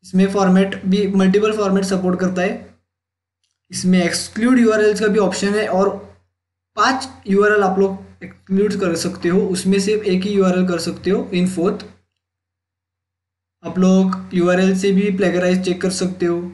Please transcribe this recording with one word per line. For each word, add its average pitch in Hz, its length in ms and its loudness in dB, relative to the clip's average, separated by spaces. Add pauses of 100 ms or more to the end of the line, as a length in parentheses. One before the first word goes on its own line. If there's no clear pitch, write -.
इसमें 190 300 0
फॉर्मेट 190 520 2
भी 196 220 0
मल्टीपल 196 460 2
फॉर्मेट 196 320 0
सपोर्ट 185 360 -2
करता 180 220 -2
है। - 320 -6 (960)
इसमें 185 400 2
exclude 240 560 2
U 214 60 4
R 214 200 2
Ls 202 80 -4
का 220 60 0
भी 202 120 2
ऑप्शन 196 360 0
है 208 140 -2
और 190 480 -2 (600)
पांच 247 320 -2 (220)
यूआरएल 208 320 4
आप 185 160 0
लोग - 460 -4
एक्सक्लूड 196 560 -2
कर 170 160 -2
सकते - 320 -4
हो, 185 120 2
उसमें 190 400 0
से 208 260 0
एक 185 160 0
ही 208 80 -4
यूआरएल 185 380 2
कर 170 100 -2
सकते - 320 -6
हो। 220 240 -2
In 180 140 0
fourth 185 360 -2 (1800)
आप 175 140 -6
लोग 185 560 2
यूआरएल 185 440 2
से 196 140 0
भी 196 240 0
प्लेगराइज 180 480 0
चेक 180 160 -4
कर 190 100 -2
सकते 185 360 -4
हो। 175 280 -4